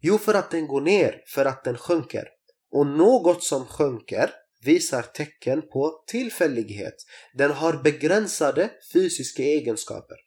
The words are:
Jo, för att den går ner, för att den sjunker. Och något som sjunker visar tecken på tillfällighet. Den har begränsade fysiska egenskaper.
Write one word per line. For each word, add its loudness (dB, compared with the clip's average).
Jo, 4
för 0
att 0
den -2
går -2
ner, 2
för 0
att -4
den -4
sjunker. -2
Och 2
något 4
som -4
sjunker -2
visar 2
tecken -6
på -6
tillfällighet. -4
Den 2
har 0
begränsade 0
fysiska 0
egenskaper. -4